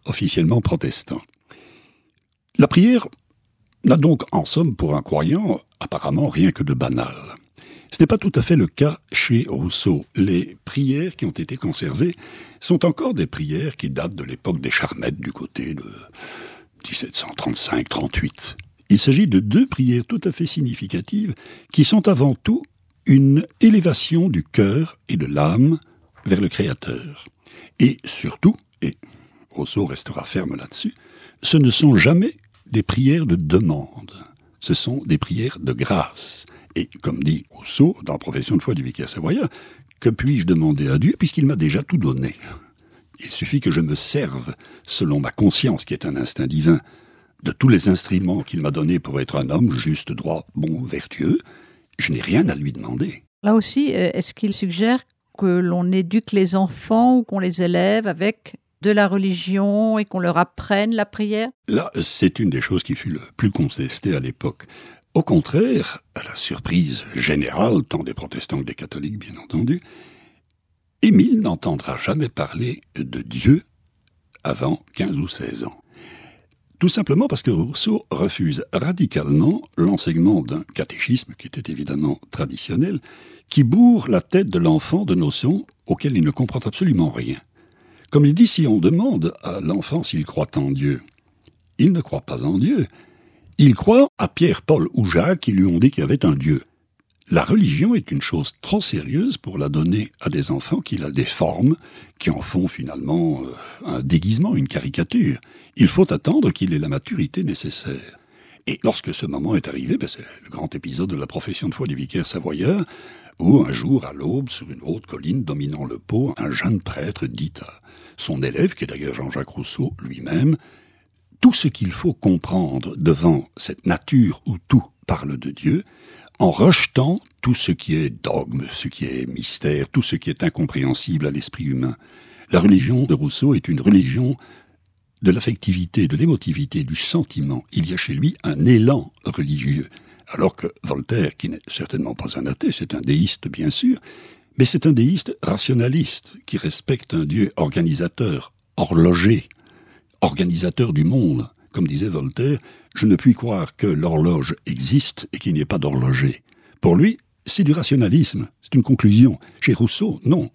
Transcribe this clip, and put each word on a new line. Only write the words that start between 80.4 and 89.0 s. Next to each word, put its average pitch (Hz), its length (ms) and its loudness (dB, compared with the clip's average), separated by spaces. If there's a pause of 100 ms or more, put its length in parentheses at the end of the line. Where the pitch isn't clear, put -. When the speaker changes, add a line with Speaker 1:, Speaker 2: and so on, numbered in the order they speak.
Speaker 1:
d'un 67 220 -6 (100)
catéchisme - 640 -4
qui - 100 -20
était - 240 -12
évidemment 71 480 -4 (120)
traditionnel, 87 720 -4 (480)
qui 143 140 4
bourre 208 440 6
la 180 140 2
tête 190 280 0
de 185 80 -2
l'enfant 165 480 2
de 170 80 0
notions 160 540 0 (180)
auxquelles 135 320 -2
il 85 60 4
ne 147 80 2
comprend 123 340 -4
absolument 104 460 2
rien. 62 260 -8 (760)
Comme 147 140 6
il 143 80 6
dit, 226 140 8
si 160 180 2
on 110 120 4
demande 165 560 2 (100)